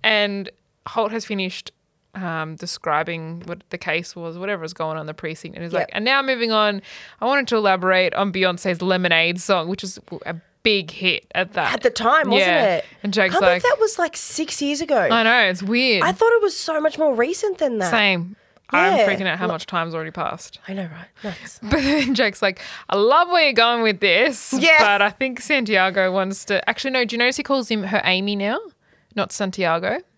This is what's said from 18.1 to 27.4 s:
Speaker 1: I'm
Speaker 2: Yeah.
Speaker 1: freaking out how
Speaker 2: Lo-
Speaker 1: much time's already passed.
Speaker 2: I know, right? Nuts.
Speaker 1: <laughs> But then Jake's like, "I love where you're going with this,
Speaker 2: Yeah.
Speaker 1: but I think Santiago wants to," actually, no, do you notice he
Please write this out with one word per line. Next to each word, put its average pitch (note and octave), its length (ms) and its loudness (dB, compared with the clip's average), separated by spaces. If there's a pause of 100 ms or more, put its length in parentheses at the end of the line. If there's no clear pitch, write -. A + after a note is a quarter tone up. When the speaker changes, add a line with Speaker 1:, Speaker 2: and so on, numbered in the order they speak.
Speaker 1:
I'm F3+ 260 4
Speaker 2:
Yeah. G#3+ 100 6
Speaker 1:
freaking F#3+ 180 0
out F3 140 -2
how F3+ 80 -2
Speaker 2:
Lo- E3 60 -2
Speaker 1:
much D#3+ 120 -8
time's E3 300 -4
already D#3+ 160 -8
passed. - 560 -8
Speaker 2:
I F#3+ 60 -10
know, F#3+ 180 -8
right? E3+ 160 -18 (160)
Nuts. - 360 -12
Speaker 1:
<laughs> - 40 -16
But C4+ 180 0
then C#4 320 0
Jake's G#3+ 280 0
like, F#3+ 180 0 (300)
"I F#3+ 80 0
love C#4+ 320 4
where F4 140 4
you're C#4 100 4
going A#3 280 4
with G#3+ 180 0
this, G#3 600 2
Speaker 2:
Yeah. D#4+ 200 6
Speaker 1:
but G3+ 220 6
I G3+ 80 4
think C4 320 -6
Santiago F#3+ 680 0
wants F#3+ 340 -4
to," G3+ 240 -2
actually, C4 220 -4
no, B3+ 140 0
do A3+ 100 -8
you - 20 -4
notice B3 200 0
he D4 60 -6